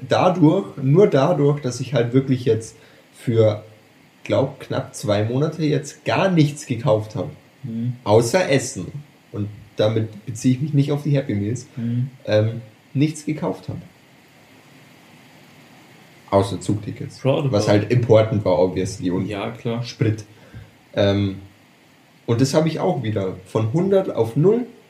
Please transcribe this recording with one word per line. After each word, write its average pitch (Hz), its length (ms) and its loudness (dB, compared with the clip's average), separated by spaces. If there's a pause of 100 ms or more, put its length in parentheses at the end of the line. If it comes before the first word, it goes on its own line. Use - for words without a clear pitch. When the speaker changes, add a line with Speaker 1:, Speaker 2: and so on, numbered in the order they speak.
Speaker 1:
dadurch, 165 760 2
nur 160 240 6
dadurch, 147 540 2
dass 127 200 -4
ich - 120 -10
halt 120 220 0
wirklich 135 320 0
jetzt 107 300 0 (380)
für, 110 480 2 (640)
glaub, - 340 -2
knapp - 360 -6
zwei 104 300 0
Monate 156 420 -2
jetzt - 400 -4
gar 156 240 2
nichts 156 340 2
gekauft 110 500 -2
hab. 98 140 -6 (340)
Speaker 2:
Mhm. 117 300 -6 (120)
Speaker 1:
Außer 120 460 4
Essen. 113 360 -2 (460)
Und 104 160 -6 (280)
damit 110 480 -2
beziehe 127 300 -2
ich 127 80 -4
mich 151 100 -4
nicht 143 200 2
auf 147 100 -4
die 147 80 -2
Happy 135 240 0
Meals. 104 320 -4 (100)
Speaker 2:
Mhm. 120 320 -2 (160)
Speaker 1:
Ähm, 107 380 0 (320)
nichts 151 320 -2
gekauft - 420 -6
hab. - 80 -10 (2500)
Außer 98 300 2
Zugtickets. 110 580 -6
Speaker 2:
Proud 143 340 0
Speaker 1:
Was 104 160 0
Speaker 2:
about 104 120 4
Speaker 1:
halt 107 120 -4
important 110 520 4
war, 90 140 2
obviously. 92 520 -2
Und 95 160 -2
Speaker 2:
Ja, 104 240 -6
klar. 117 320 -6
Speaker 1:
Sprit. - 420 -2 (680)
Ähm, 101 420 2 (880)
und 117 160 2
das 135 100 2
hab 165 140 2
ich 147 140 -4
auch 151 220 -2
wieder 104 340 -4 (100)
von 110 260 -2
hundert 190 420 2
auf 113 220 -2
null 214 300 4 (240)